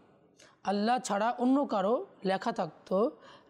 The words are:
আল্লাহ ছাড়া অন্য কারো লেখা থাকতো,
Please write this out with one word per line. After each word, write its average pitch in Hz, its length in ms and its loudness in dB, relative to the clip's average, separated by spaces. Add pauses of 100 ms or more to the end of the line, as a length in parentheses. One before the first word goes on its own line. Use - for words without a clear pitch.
(640)
আল্লাহ 208 340 0
ছাড়া 214 320 -2
অন্য 262 340 2
কারো 220 420 0 (180)
লেখা 190 280 0
থাকতো, 196 580 -2 (400)